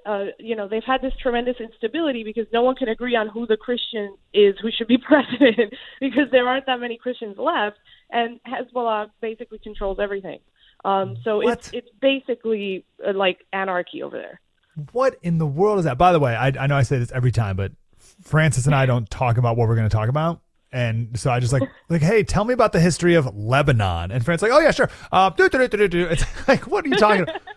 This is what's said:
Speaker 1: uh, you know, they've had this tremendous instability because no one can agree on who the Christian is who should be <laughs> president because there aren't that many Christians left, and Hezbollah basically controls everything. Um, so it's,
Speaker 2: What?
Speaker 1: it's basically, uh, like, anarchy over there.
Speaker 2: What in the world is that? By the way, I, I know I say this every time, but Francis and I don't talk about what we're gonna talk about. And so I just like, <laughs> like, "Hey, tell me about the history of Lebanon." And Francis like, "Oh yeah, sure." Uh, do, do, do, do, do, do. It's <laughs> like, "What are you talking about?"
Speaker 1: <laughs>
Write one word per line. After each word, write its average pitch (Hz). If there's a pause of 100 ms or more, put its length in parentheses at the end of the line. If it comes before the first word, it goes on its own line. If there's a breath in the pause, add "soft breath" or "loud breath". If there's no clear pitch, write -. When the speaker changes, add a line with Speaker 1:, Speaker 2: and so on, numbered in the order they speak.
Speaker 1:
uh, 202 (140)
you 226
know, 208
they've 220
had 262
this 262
tremendous 247
instability 233
because 214
no 233
one 254
can 254
agree 233
on 214
who 226
the 220
Christian 214 (180)
is 202
who 214
should 226
be 247
<laughs> 254
president 240 (260 loud breath)
because 262
there 247
aren't 269
that 254
many 240
Christians 233
left, 226 (340 soft breath)
and 233
Hezbollah 240 (140)
basically 226
controls 208
everything. 196 (460 soft breath)
Um, 196
so 214
it's, 233
Speaker 2:
What? -
Speaker 1:
it's 240 (120)
basically, 220 (200)
uh, 202
like, 190 (140)
anarchy 185
over 143
there. - (520)
Speaker 2:
What 262
in 170
the 160
world 190
is 170
that? 127
By 175
the 170
way, 123
I, 120
I 135
know 143
I 139
say 131
this 120
every 127
time, 104
but 98 (500)
Francis 147
and 139
I 135
don't 123
talk 117
about 120
what 117
we're 113
gonna 110
talk 107
about. 160 (300)
And 117
so 135
I 120
just 123
like, 131 (160)
<laughs> -
like, 165
"Hey, 202
tell 185
me 240
about 226
the 185
history 170
of 127
Lebanon." 104
And 117
Francis 170
like, -
"Oh 285
yeah, 294
sure." - (220 loud breath)
Uh, 190
do, 370
do, 277
do, 254
do, 214
do, 208
do. 175
It's 165 (140)
<laughs> -
like, 254
"What 359
are 277
you 359
talking 262
about?" 330
Speaker 1:
<laughs> -